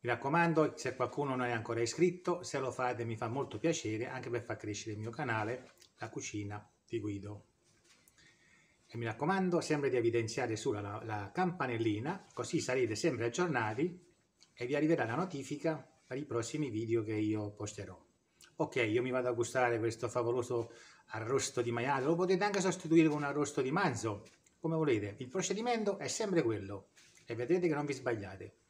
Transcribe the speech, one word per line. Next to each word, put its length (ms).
Mi 80
raccomando, 680
se 180
qualcuno 400
non 100
è 60
ancora 300
iscritto, 600
se 160
lo 140
fate 320
mi 140
fa 100
molto 320
piacere, 480
anche 220
per 140
far 120
crescere 380
il 60
mio 120
canale, 640
La 120
Cucina 580
di 120
Guido. 480
E 120
mi 80
raccomando 540
sempre 300
di 80
evidenziare 580
sulla 260
la, 220
la 280
campanellina, 1000
così 260
sarete 360
sempre 300
aggiornati 840
e 120
vi 100
arriverà 300
la 100
notifica 600
per 100
i 80
prossimi 440
video 340
che 120
io 360
posterò. 500
Ok, 220
io 240
mi 100
vado 160
a 60
gustare 460
questo 300
favoloso 640
arrosto 540
di 100
maiale, 340
lo 100
potete 280
anche 180
sostituire 480
con 80
un 80
arrosto 360
di 80
manzo, 580
come 160
volete. 440
Il 80
procedimento 720
è 80
sempre 340
quello 500
e 100
vedrete 320
che 80
non 100
vi 80
sbagliate. 640